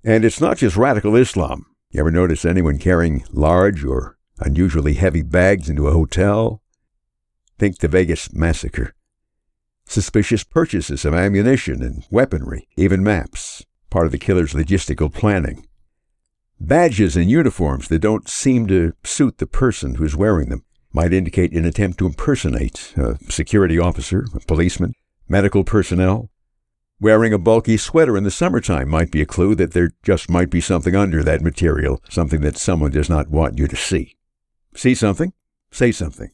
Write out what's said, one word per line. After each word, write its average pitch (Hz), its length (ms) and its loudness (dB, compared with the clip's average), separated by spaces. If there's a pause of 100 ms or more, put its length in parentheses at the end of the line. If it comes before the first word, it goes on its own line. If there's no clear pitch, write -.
And 113 180 4
it's - 160 2
not - 160 2
just 98 220 0
radical 110 400 2
Islam. 78 480 0 (240)
You - 100 -6
ever 80 120 2
notice 85 340 0
anyone 82 340 2
carrying 85 500 0
large 85 540 2
or 65 340 -6 (220)
unusually 76 540 0
heavy 80 280 0
bags 90 480 0
into 71 200 0
a - 20 2
hotel? 101 720 0 (960)
Think 101 220 0
the 80 100 0
Vegas 82 420 0
massacre. - 640 -4 (920)
Suspicious 107 580 0
purchases 95 600 -4
of 76 120 0
ammunition 98 680 0
and - 300 -8
weaponry, 101 560 -2 (100)
even 95 240 2
maps, - 640 -4 (240)
part 85 160 0
of 73 60 0
the 71 80 -6
killer's 87 340 0
logistical 80 580 -2
planning. 95 540 -2 (960)
Badges 101 580 2
and 87 100 2
uniforms 101 600 0
that 82 100 0
don't 104 320 -2
seem 123 380 0
to 85 260 0 (100)
suit - 360 -2
the - 80 -4
person 85 480 -2
who's 71 200 -2
wearing 87 340 0
them - 140 -8 (300)
might 85 180 0
indicate 90 420 0
an 85 120 0
attempt 90 320 -2
to 92 80 -2
impersonate 76 920 -4
a 62 200 -2 (140)
security 85 480 2
officer, 92 560 -2
a - 60 -6
policeman, 87 520 0 (340)
medical 98 360 2
personnel. 95 680 0 (720)
Wearing 110 320 4
a 101 60 0
bulky 113 360 2
sweater 143 400 2
in 98 80 -2
the 98 60 0
summertime 92 600 -2
might 80 200 0
be 76 140 0
a - 20 0
clue 95 300 0
that 85 180 -2
there 87 200 2 (100)
just 92 260 0
might 87 220 0
be 87 100 0
something 90 340 0
under 87 280 2
that 76 180 0
material, 73 580 0 (120)
something 78 300 -2
that 73 180 -2
someone 76 320 0
does 73 180 -2
not 76 220 0
want 73 260 0
you 69 100 0
to - 80 -6
see. - 420 -4 (580)
See 127 180 2
something? 117 400 0 (380)
Say 120 200 0
something. - 420 -8